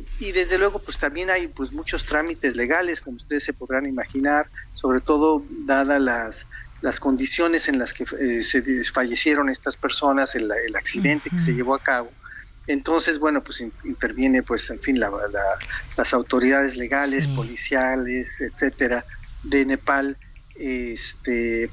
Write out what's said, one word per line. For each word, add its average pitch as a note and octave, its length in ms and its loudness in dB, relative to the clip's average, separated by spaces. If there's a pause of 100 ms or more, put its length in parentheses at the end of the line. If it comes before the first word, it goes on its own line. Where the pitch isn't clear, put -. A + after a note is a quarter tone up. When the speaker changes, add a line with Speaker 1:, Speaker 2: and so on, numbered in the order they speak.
(180)
Speaker 1:
y G3+ 140 -4
desde F3+ 260 2
luego, G3+ 200 2
pues, E3 200 -6
también E3 320 -2
hay, F3+ 180 0
pues, C3+ 240 -6
muchos D#3+ 320 -4
trámites D#3 520 0
legales, D#3 440 0
como B2+ 160 -12
ustedes C#3+ 280 -4
se - 100 -4
podrán C3 320 -4
imaginar, C#3 600 0 (280)
sobre C3 260 2
todo D3+ 420 4 (240)
dada C#3 320 4
las, A#2 480 0 (360)
las B2+ 180 0
condiciones C#3+ 720 2
en C#3 80 2
las A#2+ 160 -2
que, B2+ 100 -4 (160)
eh, A#2+ 220 2
se A#2+ 180 4
des-, B2 320 0
fallecieron C3+ 560 2
estas C3 300 -4
personas, C#3 560 2
el, A2 180 -2 (140)
el A2 100 -4
accidente - 540 0
que F3+ 80 0
se E3 140 4
Speaker 2:
Ujú. D3 60 2
Speaker 1:
llevó B2+ 160 2
a C3+ 80 -4
cabo. B2 300 0 (540)
Entonces, D#3 520 2
bueno, D3 240 2
pues, - 200 -4
in-, A2+ 100 -8 (120)
interviene, B2+ 580 2
pues, A#2 260 0
en - 120 -6
fin, C3 200 2
la, G#2+ 80 0
la, G2+ 340 -4 (540)
las - 160 0
autoridades C3 640 2
legales, C#3 480 0
Speaker 2:
Sí. C#3 100 0
Speaker 1:
policiales, B2+ 1080 -2
etcétera, B2 640 0 (380)
de C#3+ 220 4
Nepal. C#3 540 0 (360)
Este, A#2 1200 -2